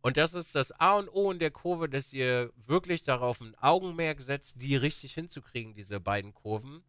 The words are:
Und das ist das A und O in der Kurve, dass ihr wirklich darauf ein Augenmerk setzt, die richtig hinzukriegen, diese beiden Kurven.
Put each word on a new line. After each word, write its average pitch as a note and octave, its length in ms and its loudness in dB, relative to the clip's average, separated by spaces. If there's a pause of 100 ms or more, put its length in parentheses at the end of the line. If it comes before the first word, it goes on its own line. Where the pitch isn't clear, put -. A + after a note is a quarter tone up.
Und B2 160 2
das D#3+ 160 4
ist F3 220 -8
das C3+ 160 0
A F3+ 220 4
und G3+ 160 0
O G3 220 2
in F3 80 -6
der D#3 120 2
Kurve, E3 380 -4
dass C3+ 240 -4
ihr B2+ 420 0
wirklich E3 480 0
darauf B2 380 0
ein A2+ 140 -16
Augenmerk E3 680 2
setzt, C3+ 400 -6
die C#3 140 2
richtig C#3+ 380 -2
hinzukriegen, B2 640 -10
diese G2+ 240 -8
beiden G2+ 340 -2
Kurven. B2+ 560 -8